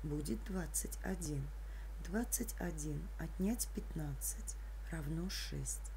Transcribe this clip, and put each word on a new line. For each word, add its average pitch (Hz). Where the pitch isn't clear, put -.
будет 151
двадцать -
один. 151
Двадцать 226
один 156
отнять 190
пятнадцать -
равно 165
шесть. -